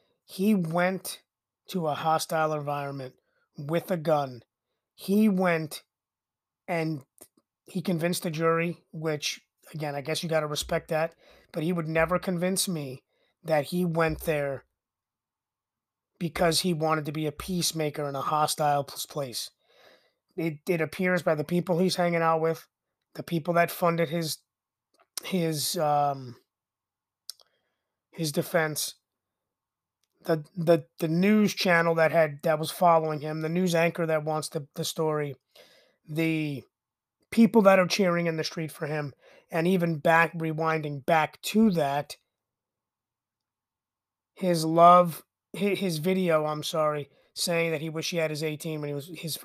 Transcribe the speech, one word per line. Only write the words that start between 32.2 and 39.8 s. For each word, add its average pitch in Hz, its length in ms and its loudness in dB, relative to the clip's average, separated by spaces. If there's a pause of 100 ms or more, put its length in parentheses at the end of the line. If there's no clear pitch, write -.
that 156 160 2
was 156 120 -6
following 160 500 2
him, 156 180 -6
the 156 80 -4
news 175 260 0
anchor 170 320 2
that 156 200 0
wants 156 240 -4
the, 147 260 -8
the 165 80 -8
story, 151 520 -4 (720)
the 156 580 -2 (680)
people 226 300 6
that 190 180 8
are 180 80 4
cheering 170 400 0
in 160 80 -2
the 156 80 -2
street 156 280 -8
for - 160 -8
him, 147 260 -6 (360)
and 170 160 -2
even 170 320 2